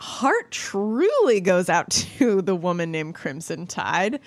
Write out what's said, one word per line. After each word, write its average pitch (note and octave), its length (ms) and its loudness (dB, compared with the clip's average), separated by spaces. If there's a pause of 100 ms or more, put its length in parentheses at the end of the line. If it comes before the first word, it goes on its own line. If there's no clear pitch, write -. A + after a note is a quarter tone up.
heart D#4 500 0
truly B3 880 2
goes F3+ 300 2
out E3 200 0
<laughs> - 280 -2
to G#3+ 240 4
the F#3+ 140 0
woman E3+ 360 -2
named D#3+ 240 -6
Crimson D#3+ 520 -8
Tide. F#3+ 580 -2